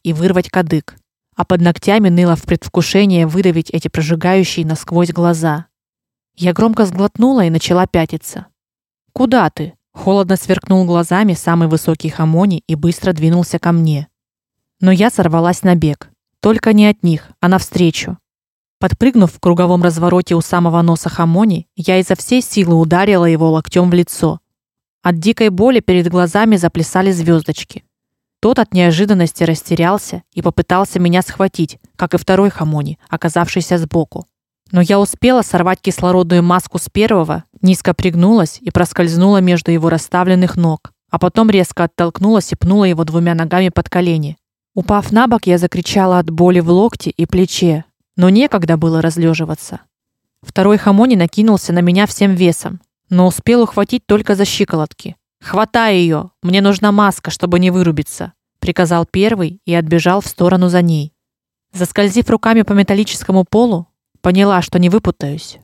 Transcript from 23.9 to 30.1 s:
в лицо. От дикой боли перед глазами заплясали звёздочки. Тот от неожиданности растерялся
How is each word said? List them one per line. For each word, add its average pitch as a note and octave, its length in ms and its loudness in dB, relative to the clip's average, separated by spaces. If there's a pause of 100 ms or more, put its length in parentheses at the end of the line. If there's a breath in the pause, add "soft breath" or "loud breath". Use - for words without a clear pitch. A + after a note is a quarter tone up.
в F3 40 2
лицо. E3 460 -2 (600)
От F3 160 -2
дикой G#3+ 320 0
боли A3 300 2
перед F3+ 280 0
глазами F3+ 480 2
заплясали F3 560 0
звёздочки. E3 720 -2 (560)
Тот A3+ 180 0
от G#3+ 160 -2
неожиданности F3+ 720 0
растерялся E3+ 800 -2 (100)